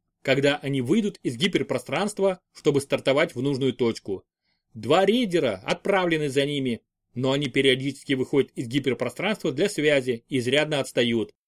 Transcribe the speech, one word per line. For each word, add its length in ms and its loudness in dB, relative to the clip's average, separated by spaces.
когда 340 2
они 240 -2
выйдут 420 0
из 140 -4
гиперпространства, 1040 -2
чтобы 280 2
стартовать 540 0
в 80 -4
нужную 300 0
точку. 520 -2
Два 300 2
рейдера 600 0
отправлены 640 0
за 180 0
ними, 360 -4
но 180 0
они 160 -2
периодически 640 0
выходят 420 0
из 140 -6
гиперпространства 840 -2
для 180 0
связи 600 0
и 100 -2
изрядно 420 0
отстают. 520 0